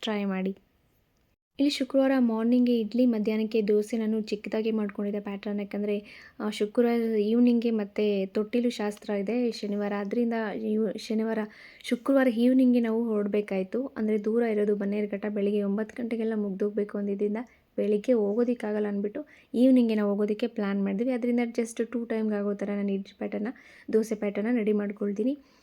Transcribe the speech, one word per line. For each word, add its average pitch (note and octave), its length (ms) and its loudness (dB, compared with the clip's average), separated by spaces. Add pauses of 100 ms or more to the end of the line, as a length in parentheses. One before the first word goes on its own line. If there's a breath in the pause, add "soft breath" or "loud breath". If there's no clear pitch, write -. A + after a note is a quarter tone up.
ಟ್ರೈ G#3 240 -4
ಮಾಡಿ. F#3+ 320 -2 (1040)
ಇಲ್ಲಿ C#4+ 100 4
ಶುಕ್ರವಾರ C4+ 480 2
ಮಾರ್ನಿಂಗ್ಗೆ A#3+ 640 2
ಇಡ್ಲಿ, A#3 260 2
ಮಧ್ಯಾಹ್ನಕ್ಕೆ A3 560 0
ದೋಸೆ G#3 340 2
ನಾನು A3 240 0
ಚಿಕ್ಕದಾಗಿ G#3+ 500 -4
ಮಾಡ್ಕೊಂಡಿದ್ದೆ G#3 500 -2
ಪ್ಯಾಟರ್ನ್. G3+ 400 -6
ಯಾಕಂದರೆ, G#3 380 -4 (420 loud breath)
ಆ, G#3+ 100 -2
ಶುಕ್ರವಾರ A3+ 640 2
ಈವ್ನಿಂಗ್ಗೆ A#3 540 4
ಮತ್ತೆ G#3 560 0
ತೊಟ್ಟಿಲು G#3+ 440 -2
ಶಾಸ್ತ್ರ G#3 400 -6
ಇದೆ A3 420 -2
ಶನಿವಾರ, G3+ 460 -4
ಅದರಿಂದ A3+ 340 -2 (240)
ಇವ್-, G#3+ 420 -2
ಶನಿವಾರ, A3 400 -2 (460 loud breath)
ಶುಕ್ರವಾರ C4 440 2
ಈವ್ನಿಂಗ್ಗೆ B3 520 4
ನಾವು A3+ 240 0
ಹೊರಡ್ಬೇಕಾಯ್ತು. G#3 840 -2
ಅಂದರೆ G#3+ 380 -2
ದೂರ A3+ 180 2
ಇರೋದು G#3 340 2
ಬನ್ನೇರುಘಟ್ಟ, G3+ 500 -2
ಬೆಳಿಗ್ಗೆ G#3 360 0
ಒಂಬತ್ತು G#3+ 400 -2
ಗಂಟೆಗೆಲ್ಲ A3+ 320 -2
ಮುಗ್ದೋಗ್ಬೇಕು G#3 640 -2
ಅಂದಿದ್ದರಿಂದ G3+ 380 -2 (400 soft breath)
ಬೆಳಿಗ್ಗೆ G#3 360 2
ಹೋಗೋದಕ್ಕಾಗಲ್ಲ G#3+ 760 0
ಅಂದ್ಬಿಟ್ಟು G3+ 340 -4 (340 loud breath)
ಈವ್ನಿಂಗೆ B3 400 6
ನಾವು G#3 160 2
ಹೋಗೋದಕ್ಕೆ G#3 360 0
ಪ್ಲ್ಯಾನ್ G3+ 380 -2
ಮಾಡಿದ್ವಿ. G3+ 280 0
ಅದರಿಂದ A#3+ 280 0
just A#3 460 -2
ಟೂ A#3 180 -6
ಟೈಮ್‌ಗೆ A3 300 -2
ಆಗೋ G3+ 200 -2
ಥರ G3+ 160 -4
ನಾನು G3+ 220 -2
ಇಡ್ಲಿ G3 260 -6
ಪ್ಯಾಟರ್ನ, G#3 300 -6 (440 loud breath)
ದೋಸೆ A3 220 0
ಪ್ಯಾಟರ್ನ G#3 420 -2
ರೆಡಿ G#3+ 160 0
ಮಾಡ್ಕೊಳ್ತೀನಿ. G#3 640 -2 (240 loud breath)